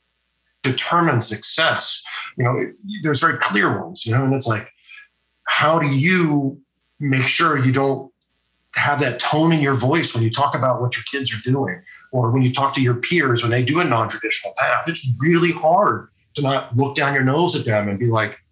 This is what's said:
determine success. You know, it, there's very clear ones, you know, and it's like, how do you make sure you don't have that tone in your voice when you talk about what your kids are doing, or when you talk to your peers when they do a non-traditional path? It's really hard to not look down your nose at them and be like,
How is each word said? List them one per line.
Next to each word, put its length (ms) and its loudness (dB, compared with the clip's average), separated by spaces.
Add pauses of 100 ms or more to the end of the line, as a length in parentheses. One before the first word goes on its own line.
(640)
determine 600 0
success. 800 -2 (340)
You 80 -2
know, 140 0
it, 160 -6 (280)
there's 160 0
very 200 0
clear 440 0
ones, 220 -12
you 80 -2
know, 120 2
and 100 2
it's 120 -2
like, 220 -4 (800)
how 320 2
do 80 0
you 760 2 (400)
make 240 0
sure 400 0
you 80 4
don't 400 0 (600)
have 260 0
that 180 -2
tone 340 2
in 80 2
your 140 2
voice 380 0
when 100 0
you 80 2
talk 240 0
about 280 0
what 140 -2
your 140 -8
kids 220 -4
are 180 -6
doing, 320 -2 (300)
or 180 0
when 120 2
you 100 2
talk 220 0
to 80 0
your 140 2
peers 460 0
when 80 0
they 140 2
do 160 0
a 40 2
non-traditional 760 -2
path? 280 0
It's 320 -4
really 340 2
hard 560 2 (260)
to 80 -4
not 340 -2
look 180 0
down 200 0
your 100 2
nose 320 2
at 80 -4
them 240 0
and 100 -4
be 100 0
like, 300 0 (140)